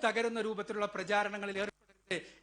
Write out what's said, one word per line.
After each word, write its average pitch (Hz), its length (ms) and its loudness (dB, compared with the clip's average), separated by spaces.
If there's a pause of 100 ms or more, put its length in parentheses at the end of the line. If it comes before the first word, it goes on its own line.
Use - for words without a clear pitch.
തകരുന്ന 226 440 2
രൂപത്തിലുള്ള 208 400 -2 (100)
പ്രചാരണങ്ങളിൽ 202 600 0
ഏർപ്പെടരുത് 202 160 -2 (680)